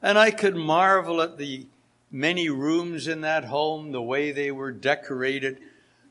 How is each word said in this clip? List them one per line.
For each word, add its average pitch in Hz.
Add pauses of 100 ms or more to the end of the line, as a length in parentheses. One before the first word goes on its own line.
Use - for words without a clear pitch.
And 202
I 220
could 202
marvel 170
at 165
the 135 (420)
many 165
rooms 156
in 160
that 156
home, 151
the 127
way 139
they 143
were 135
decorated, 131 (520)